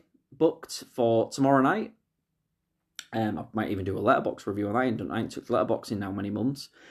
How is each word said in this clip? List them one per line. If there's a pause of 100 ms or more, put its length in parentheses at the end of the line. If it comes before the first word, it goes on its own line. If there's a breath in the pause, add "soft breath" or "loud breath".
(340)
booked (100)
for
tomorrow
night. (1200)
Um,
I (100)
might
even
do
a
Letterboxd
review
on
that.
I
ain't
done,
I
ain't
touched
Letterboxd
in
how
many
months. (200 soft breath)